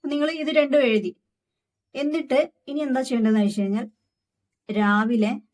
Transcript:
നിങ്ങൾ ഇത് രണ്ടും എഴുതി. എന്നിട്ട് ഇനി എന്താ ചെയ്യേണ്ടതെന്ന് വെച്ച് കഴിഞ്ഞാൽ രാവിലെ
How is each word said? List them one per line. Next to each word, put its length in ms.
നിങ്ങൾ 280
ഇത് 180
രണ്ടും 320
എഴുതി. 300
എന്നിട്ട് 440
ഇനി 140
എന്താ 220
ചെയ്യേണ്ടതെന്ന് 440
വെച്ച് 160
കഴിഞ്ഞാൽ 240
രാവിലെ 640